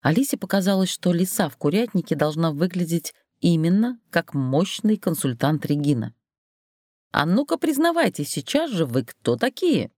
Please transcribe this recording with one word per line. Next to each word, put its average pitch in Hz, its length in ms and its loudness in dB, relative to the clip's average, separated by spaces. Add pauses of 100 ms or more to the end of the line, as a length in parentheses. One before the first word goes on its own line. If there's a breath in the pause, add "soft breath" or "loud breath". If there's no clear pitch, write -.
Алисе 175 340 0
показалось, 190 540 0
что - 220 -2
лиса 175 360 0
в - 80 -12
курятнике 180 580 0
должна 151 380 0
выглядеть 170 600 -2 (260 soft breath)
именно 175 580 2 (120)
как - 240 -2
мощный 151 600 0
консультант 143 720 -2
Регина. 143 480 0 (960)
«А 147 160 2
ну-ка 277 320 2
признавайтесь 311 720 0
сейчас 294 400 -2
же, 165 160 0
вы 123 180 0
кто - 320 -2
такие?» 262 600 0